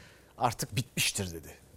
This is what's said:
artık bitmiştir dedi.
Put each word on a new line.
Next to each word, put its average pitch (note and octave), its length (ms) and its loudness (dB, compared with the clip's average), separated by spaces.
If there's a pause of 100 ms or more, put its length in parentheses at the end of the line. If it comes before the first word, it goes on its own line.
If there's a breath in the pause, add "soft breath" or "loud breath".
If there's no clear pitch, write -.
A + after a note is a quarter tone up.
(380 loud breath)
artık A#2+ 380 2
bitmiştir - 560 0
dedi. E2 160 -10 (280)